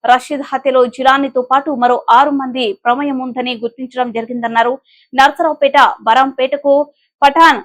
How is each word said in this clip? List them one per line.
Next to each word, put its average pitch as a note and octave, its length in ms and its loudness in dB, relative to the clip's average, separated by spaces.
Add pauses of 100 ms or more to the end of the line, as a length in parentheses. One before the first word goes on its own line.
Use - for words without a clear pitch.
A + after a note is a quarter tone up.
(120)
రషీద్ C4 380 -2
హత్యలో C4 320 0 (160)
జిలానీతో C4 520 0
పాటు C#4 220 0 (120)
మరో B3 140 2 (200)
ఆరు C#4+ 140 4 (100)
మంది B3+ 240 -6 (200)
ప్రమేయం C4 400 -2
ఉందని B3 380 -8
గుర్తించడం B3 540 -8
జరిగిందన్నారు. A#3 560 -4 (460)
నరసరావుపేట, D4 580 0 (300)
బరాంపేటకు C4 680 0 (500)
పఠాన్ C#4+ 400 4